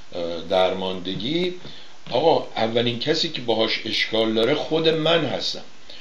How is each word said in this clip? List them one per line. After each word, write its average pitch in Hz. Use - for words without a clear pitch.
درماندگی. 95
آقا، 139
اولین 117
کسی 160
که 131
باهاش 110
اشکال 110
داره 113
خود 160
من 156
هستم 95